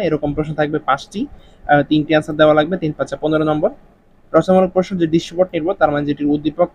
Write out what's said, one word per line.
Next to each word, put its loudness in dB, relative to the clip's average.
এরকম -2
প্রশ্ন -4
থাকবে -2
পাঁচটি, -4
আহ, -2
তিনটি 0
অ্যান্সার 0
দেওয়া 6
লাগবে, 2
তিন -4
পাঁচা -6
পনেরো 0
নম্বর। 0
রচনামূলক 4
প্রশ্ন 0
যে 2
দৃশ্যপট 0
নির্ভর, -2
তার 0
মানে -2
যেটির -4
উদ্দীপক 0